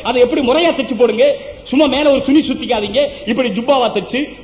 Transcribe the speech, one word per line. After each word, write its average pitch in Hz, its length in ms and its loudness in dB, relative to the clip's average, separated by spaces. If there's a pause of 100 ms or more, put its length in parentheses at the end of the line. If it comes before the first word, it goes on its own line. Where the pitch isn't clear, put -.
அதை 247 180 0
எப்படி 240 200 2
முறையா 302 280 2
தைச்சு 254 280 -4
போடுங்க, 240 380 2 (280)
சும்மா 294 220 2
மேல 277 260 2
ஒரு 269 120 2
துணி 285 160 4
சுத்திக்காதீங்க, 233 680 -2 (180)
இப்படி 247 240 -2
ஜுப்பாவா 233 400 0
தைச்சு 233 540 -6